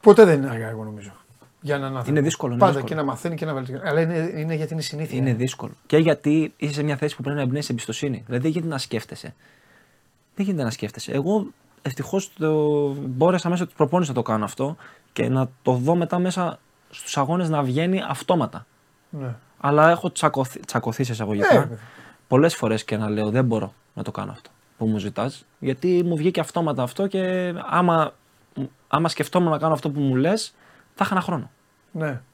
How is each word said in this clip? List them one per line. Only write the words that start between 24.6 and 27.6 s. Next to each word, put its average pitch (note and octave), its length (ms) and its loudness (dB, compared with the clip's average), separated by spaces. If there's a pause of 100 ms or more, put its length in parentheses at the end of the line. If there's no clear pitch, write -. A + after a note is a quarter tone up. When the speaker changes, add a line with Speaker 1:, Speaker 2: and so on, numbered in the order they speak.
Speaker 2:
που A2+ 80 -4
μου A2 120 0
ζητάς», G2+ 480 -6 (140)
γιατί F3 460 0
μου E3+ 100 0
βγήκε E3+ 240 0
αυτόματα D#3 440 -2
αυτό F#3+ 240 -4
και F#3 460 -2 (160)